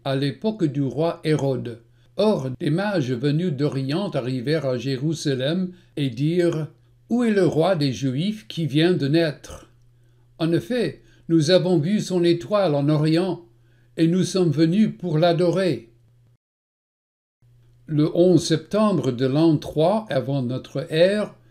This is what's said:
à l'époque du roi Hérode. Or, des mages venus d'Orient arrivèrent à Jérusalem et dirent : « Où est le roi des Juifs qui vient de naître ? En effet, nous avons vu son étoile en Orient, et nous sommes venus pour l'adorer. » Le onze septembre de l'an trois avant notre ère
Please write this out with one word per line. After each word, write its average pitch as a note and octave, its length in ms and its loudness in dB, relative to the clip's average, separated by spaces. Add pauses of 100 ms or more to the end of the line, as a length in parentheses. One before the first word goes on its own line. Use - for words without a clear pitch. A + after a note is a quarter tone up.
à C3+ 100 -2
l'époque C#3+ 520 -4
du C#3 160 -2
roi D3+ 420 -2
Hérode. C3 560 -2 (360)
Or, F3+ 340 0 (100)
des D3 100 -2
mages F3 400 -2
venus D3 400 0
d'Orient C#3 600 -2
arrivèrent C3 560 -4
à B2+ 120 -2
Jérusalem C#3+ 920 -2 (240)
et C#3 140 -2
dirent : « D#3 580 0 (420)
Où A#3+ 140 2
est A3 80 2
le G3 120 2
roi E3 300 2
des C#3+ 180 0
Juifs C#3 540 -4
qui E3 200 -6
vient D#3 260 2
de D3 160 0
naître ? D#3+ 600 -2 (720)
En E3 140 0
effet, F#3+ 500 -2 (260)
nous E3 220 4
avons F3 300 4
vu F#3+ 180 0
son F3+ 240 -2
étoile E3+ 540 2
en C#3+ 120 0
Orient, D#3+ 540 0 (540)
et E3 100 2
nous F3+ 160 2
sommes F3 300 0
venus E3 440 2
pour D#3+ 220 -2
l'adorer. » E3+ 720 0 (2000)
Le D3+ 300 0
onze F3 300 6
septembre D#3+ 640 0
de B2 160 0
l'an D3+ 300 4
trois G3 520 -2
avant C3+ 340 -2
notre C3 500 -6
ère F#3+ 420 2 (160)